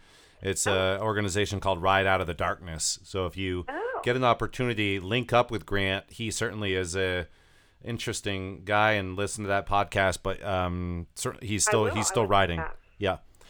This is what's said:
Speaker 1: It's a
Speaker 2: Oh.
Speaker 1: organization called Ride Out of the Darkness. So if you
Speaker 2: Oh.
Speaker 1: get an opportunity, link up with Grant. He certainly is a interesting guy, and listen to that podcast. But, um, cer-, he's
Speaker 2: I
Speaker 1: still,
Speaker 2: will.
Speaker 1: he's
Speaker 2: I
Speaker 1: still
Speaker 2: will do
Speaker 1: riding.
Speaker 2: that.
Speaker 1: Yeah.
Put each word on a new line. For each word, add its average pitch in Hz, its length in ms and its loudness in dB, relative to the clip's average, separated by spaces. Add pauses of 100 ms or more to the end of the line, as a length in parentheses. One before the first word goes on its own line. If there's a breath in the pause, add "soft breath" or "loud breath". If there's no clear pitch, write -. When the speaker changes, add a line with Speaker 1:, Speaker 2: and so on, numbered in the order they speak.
(440 soft breath)
Speaker 1:
It's 95 220 0
a 95 340 2
Speaker 2:
Oh. 104 60 -2
Speaker 1:
organization 101 540 0
called 90 240 -2
Ride 95 240 4
Out 95 120 4
of 92 60 -2
the 82 80 -4
Darkness. 87 720 -4
So 92 240 -2
if 85 100 -10
you 92 320 -2
Speaker 2:
Oh. 392 340 -6
Speaker 1:
get 123 120 2
an 127 80 0
opportunity, 113 760 0
link 113 320 -2
up 120 200 4
with 104 160 -6
Grant. 98 420 0
He 110 220 -6
certainly 104 420 -2
is 92 220 -2
a 90 320 0 (560 soft breath)
interesting 101 800 -6
guy, 104 280 4
and 95 220 -2
listen 101 280 -4
to 101 60 -4
that 98 180 0
podcast. 98 560 2
But, 98 200 -4
um, 90 720 -2
cer-, - 300 -6
he's 101 240 0
Speaker 2:
I 123 40 2
Speaker 1:
still, 113 120 4
Speaker 2:
will. 104 100 0
Speaker 1:
he's 107 140 0
Speaker 2:
I - 20 -2
Speaker 1:
still 120 140 2
Speaker 2:
will 104 60 -2
do - 20 2
Speaker 1:
riding. 95 260 4
Speaker 2:
that. 80 180 -6 (220)
Speaker 1:
Yeah. 92 200 0 (320 soft breath)